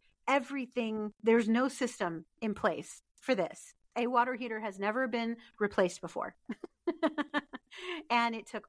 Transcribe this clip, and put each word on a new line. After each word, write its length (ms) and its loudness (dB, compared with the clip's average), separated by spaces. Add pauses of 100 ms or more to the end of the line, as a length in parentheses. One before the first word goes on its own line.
(260)
Everything, 840 0 (100)
there's 260 6
no 200 4
system 560 -4 (160)
in 140 -2
place 480 -2 (180)
for 140 0
this. 400 -4 (220)
A 100 2
water 280 2
heater 260 -6
has 180 -6
never 300 2
been 280 -2 (220)
replaced 420 2
before. 400 -6
<laughs> 640 -6 (1080)
And 240 2
it 120 -8
took 220 -10